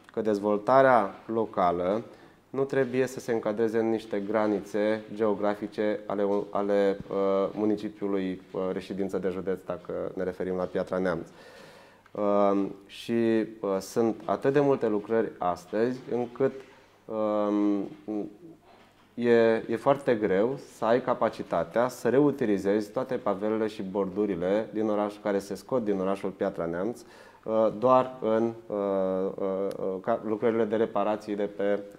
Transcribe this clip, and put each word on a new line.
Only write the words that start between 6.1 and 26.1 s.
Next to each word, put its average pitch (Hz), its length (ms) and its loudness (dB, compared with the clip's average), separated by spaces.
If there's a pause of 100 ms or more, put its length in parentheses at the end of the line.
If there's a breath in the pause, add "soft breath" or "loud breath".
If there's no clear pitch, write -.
ale, 101 480 2 (120)
uh, - 60 -4 (380)
municipiului, 101 880 -2 (100)
uh, 92 100 -4 (100)
reședință 95 460 -4
de 92 120 -2
județ, 90 360 -4
dacă 87 500 -6
ne 92 80 -4
referim 92 320 -4
la 92 80 -2
Piatra 92 340 -4
Neamț. 87 300 -2 (840 soft breath)
Um, 101 600 2 (140)
și, 113 600 0 (140)
uh, 98 180 0
sunt 113 360 0 (100)
atât 135 280 0
de 143 60 4
multe 139 280 2
lucrări 107 500 0
astăzi, 107 640 -2 (120)
încât, 120 400 0 (540 soft breath)
um, 104 840 0 (1200 soft breath)
e, 117 540 6
e 117 80 -2
foarte 139 400 2
greu 107 440 2 (180)
să - 80 -2
ai 120 160 4
capacitatea 110 840 0
să 123 220 -4
reutilizezi 107 840 2
toate 131 240 -4
pavelele 107 520 -2
și 104 160 -8
bordurile 98 880 0
din 107 160 0
oraș, 104 240 0 (100)
care 101 160 0
se 98 160 -8
scot 123 280 -4
din 101 160 0
orașul 95 300 -2